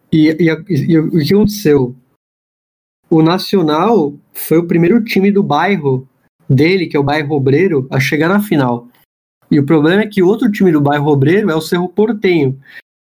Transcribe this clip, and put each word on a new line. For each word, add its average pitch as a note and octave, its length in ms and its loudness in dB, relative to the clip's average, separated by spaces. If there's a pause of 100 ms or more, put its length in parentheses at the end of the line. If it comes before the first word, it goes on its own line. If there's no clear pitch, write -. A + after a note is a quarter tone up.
(120)
E, D#3 180 2
e, D#3+ 200 0 (180)
e, C#3 240 -2
e E3 60 4
o D#3 140 0
que E3 220 0
aconteceu? D3 640 0 (1120)
O D#3+ 140 2
Nacional E3 920 0 (180)
foi - 240 -2
o E3+ 100 0
primeiro F3 360 2
time G3+ 280 0
do G3 120 0
bairro D3 680 -2 (400)
dele, D#3+ 380 2
que - 100 -4
é - 20 2
o C#3 40 0
bairro D3 320 -4
Obreiro, C#3 560 0
a C3+ 80 -2
chegar C#3+ 300 -2
na G3+ 120 2
final. C3 460 -2 (640)
E D3+ 100 2
o C#3 60 0
problema D#3+ 360 2
é A3 60 -4
que G3 160 -2
outro G#3 280 0
time F#3+ 200 2
do D3+ 100 0
bairro C#3+ 260 0
Obreiro D#3 440 2
é D#3 40 -2
o D#3+ 60 -2
Cerro F3+ 260 -4
Porteño. F3+ 720 -2 (420)